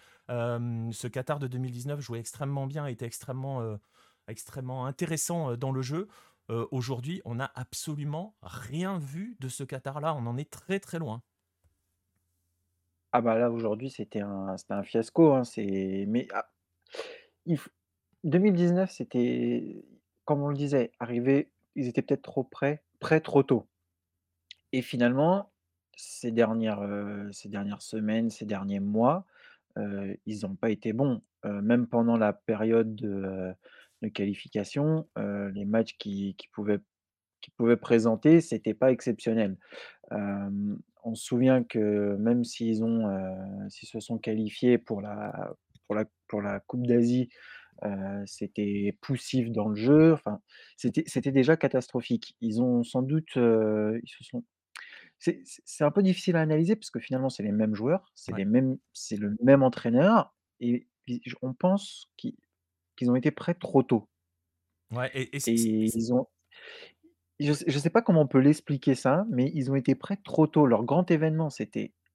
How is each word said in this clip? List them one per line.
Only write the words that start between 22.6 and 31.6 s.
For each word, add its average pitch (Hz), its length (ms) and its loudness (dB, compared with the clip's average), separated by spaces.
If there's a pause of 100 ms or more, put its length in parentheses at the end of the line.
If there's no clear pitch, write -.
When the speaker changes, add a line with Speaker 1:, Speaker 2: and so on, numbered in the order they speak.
Speaker 2:
prêts 160 200 2
trop 143 220 2
tôt. 123 260 2 (1040)
Et 131 100 0
finalement, 139 720 2 (440)
ces - 340 -10
dernières, 113 520 0
heu, 101 500 -8
ces - 160 -16
dernières 101 340 -8
semaines, 110 480 -2
ces 107 160 -12
derniers 98 340 -4
mois, 117 460 2 (520)
heu, 98 380 -6 (100)
ils 107 200 -8
ont 95 100 -6
pas 113 140 -2
été 107 220 -4
bons. 123 300 0 (220)
Heu, 104 180 -6